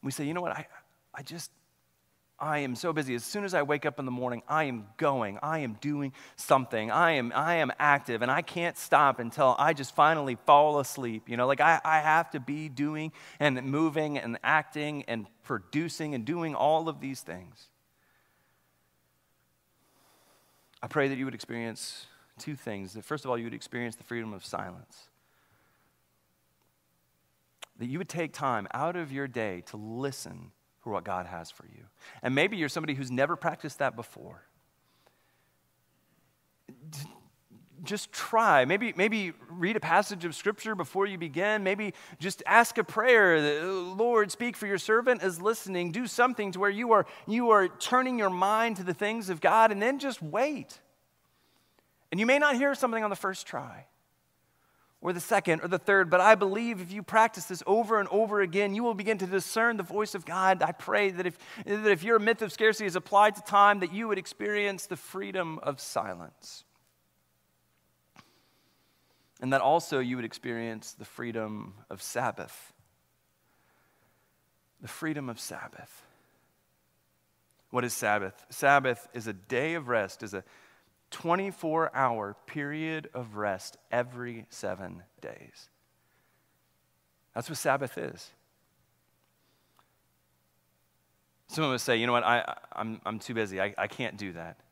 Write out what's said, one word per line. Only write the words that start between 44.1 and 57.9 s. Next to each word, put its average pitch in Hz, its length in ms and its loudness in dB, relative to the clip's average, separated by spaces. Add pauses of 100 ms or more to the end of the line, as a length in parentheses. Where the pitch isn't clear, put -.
speak, 240 240 -4
for 214 120 -8
your 196 100 0
servant 226 460 2
is 175 180 -2
listening." 185 500 -2
Do 226 160 -4
something 226 460 0
to 180 80 -6
where 202 80 2
you 226 240 2
are, 202 140 6 (200)
you 233 240 2
are 196 180 8
turning 254 500 0
your 202 100 2
mind 202 480 2
to 185 60 -10
the 180 100 -4
things 208 380 -4
of 165 100 -4
God, 214 320 8
and 196 80 -2
then 262 180 2
just 269 240 -6
wait. 208 560 -4 (1300)
And 175 100 -4
you 220 60 2
may 262 120 6
not 294 160 4
hear 277 200 2
something 226 280 0
on 214 60 0
the 196 80 -2
first 190 300 -6
try 123 400 -10 (1120)
or 175 140 -2
the 175 60 -4
second 180 420 2
or 170 60 -6
the 180 100 0
third, 190 320 4
but 180 100 8
I 214 140 10
believe 202 480 0
if 175 100 -12
you 208 100 -10
practice 208 440 2
this 180 200 -10
over 214 320 2